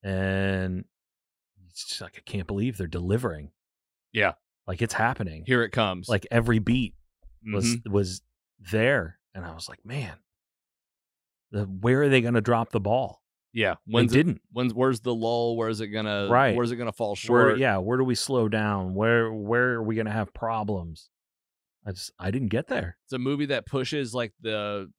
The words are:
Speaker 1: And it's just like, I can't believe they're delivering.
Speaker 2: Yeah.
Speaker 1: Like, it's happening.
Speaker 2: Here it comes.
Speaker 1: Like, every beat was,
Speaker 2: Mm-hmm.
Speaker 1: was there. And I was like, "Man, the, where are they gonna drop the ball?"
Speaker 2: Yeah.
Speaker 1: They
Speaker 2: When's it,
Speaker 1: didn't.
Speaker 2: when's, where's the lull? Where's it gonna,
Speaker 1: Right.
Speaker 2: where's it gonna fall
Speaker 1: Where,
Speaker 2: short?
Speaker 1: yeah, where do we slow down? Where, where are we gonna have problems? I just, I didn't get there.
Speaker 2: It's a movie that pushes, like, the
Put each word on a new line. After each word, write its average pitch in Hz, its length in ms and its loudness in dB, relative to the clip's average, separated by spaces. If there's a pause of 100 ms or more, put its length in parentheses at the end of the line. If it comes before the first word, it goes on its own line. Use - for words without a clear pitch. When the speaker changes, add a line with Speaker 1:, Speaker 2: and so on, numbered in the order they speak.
Speaker 1:
And 95 800 -2 (840)
it's - 180 -14
just - 140 -10
like, - 160 -14
I - 40 -20 (100)
can't 98 160 -6
believe 107 300 -2
they're 92 100 -4
delivering. 87 640 -4 (640)
Speaker 2:
Yeah. 104 200 2 (340)
Speaker 1:
Like, 92 160 -4
it's - 120 -2
happening. 87 520 -2
Speaker 2:
Here 123 160 4
it 104 100 -2
comes. 95 360 -2
Speaker 1:
Like, 104 220 0
every 117 280 4
beat 117 360 0 (580)
was, 117 240 0
Speaker 2:
Mm-hmm. 117 160 -8
Speaker 1:
was 92 300 0 (480)
there. 110 480 0 (160)
And 92 100 -10
I 82 100 -12
was 82 140 -14
like, - 180 -20
"Man, 120 300 -8 (1400)
the, 101 120 -2
where 110 380 2
are 143 60 4
they 131 120 6
gonna 117 200 2
drop 117 320 2
the 117 80 0
ball?" 123 420 -2 (300)
Speaker 2:
Yeah. 101 220 0 (120)
Speaker 1:
They 104 80 -6
Speaker 2:
When's 117 180 6
it, 123 40 4
Speaker 1:
didn't. 156 240 4 (120)
Speaker 2:
when's, 123 220 0
where's 127 260 2
the 123 140 -2
lull? 117 420 0
Where's 113 240 -2
it 110 80 -6
gonna, 104 400 -2
Speaker 1:
Right. 120 280 6
Speaker 2:
where's 120 160 0
it 120 40 -6
gonna 117 160 -6
fall 107 180 -4
Speaker 1:
Where, 101 60 -4 (340)
Speaker 2:
short? 107 80 2
Speaker 1:
yeah, 117 200 2
where 107 180 0
do 131 80 2
we 127 120 2
slow 120 320 0
down? 101 460 0
Where, 113 380 2
where 117 420 0
are 113 80 -4
we 107 120 -2
gonna 110 160 -2
have 107 240 -4
problems? 101 760 -4 (760)
I 101 60 -8
just, - 260 -12
I 95 140 -4
didn't 123 160 0
get 117 180 -2
there. 107 400 -6
Speaker 2:
It's - 60 -10
a 127 60 -6
movie 143 280 -2
that 131 200 -4
pushes, 131 480 -4
like, 117 260 -4
the 104 580 -4